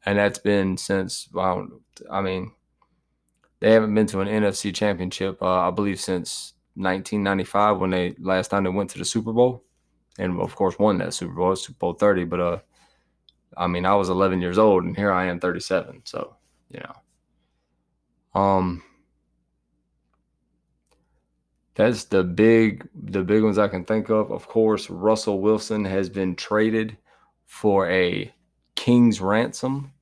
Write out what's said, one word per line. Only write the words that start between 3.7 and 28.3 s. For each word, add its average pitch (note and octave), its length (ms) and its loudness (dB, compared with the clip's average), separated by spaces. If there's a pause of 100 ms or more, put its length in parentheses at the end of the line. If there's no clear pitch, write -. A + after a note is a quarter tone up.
haven't A2 220 4
been G#2+ 140 4
to F#2+ 120 -4
an G2 80 -2
N G#2+ 160 -2
F G2 100 0
C G2+ 160 -6
championship, F#2+ 720 -4
uh, F#2 260 2
I - 40 0
believe, G2 260 -2
since - 560 -6 (220)
nineteen F#2+ 480 -2
ninety-five G2 540 2
when F#2+ 120 0
they, F2+ 300 -2
last F#2 280 0
time G2 140 0
they F#2 80 0
went G2 200 -4
to - 80 -14
the F2+ 60 -8
Super A2 280 -4
Bowl. B2 320 2 (540)
And, F#2 220 -4
of F#2 140 -6
course, F#2 240 -2
won G2+ 200 2
that F2 160 -6
Super F2 200 -8
Bowl, F2+ 220 0
Super - 220 -14
Bowl F2 160 -4
thirty. F#2+ 300 2
But, F2 160 -4
uh, F2 180 -2 (1000)
I F2+ 100 -4
mean, F2 180 -2
I G2 120 4
was F#2+ 140 2
eleven F#2 300 2
years F2+ 180 -2
old, G2+ 260 6
and F2 120 -6
here G2+ 140 0
I F#2 160 0
am, F2 140 -4
thirty-seven. F2+ 640 -4
So, - 320 -12 (340)
you - 100 -16
know. - 1600 -12
Um, F#2 440 0 (3000)
that's A2 300 2
the F#2+ 180 2
big, G#2+ 720 4
the G2 300 -4
big G#2 180 2
ones G#2+ 160 2
I G#2 80 4
can F#2+ 180 -4
think A2 240 -2
of. A2 220 0
Of - 160 -10
course, A2 420 0
Russell G2+ 520 0
Wilson G#2+ 440 0
has F#2+ 240 -2
been F#2 280 -4
traded A2 600 0 (500)
for G2 440 0
a F#2 420 0 (440)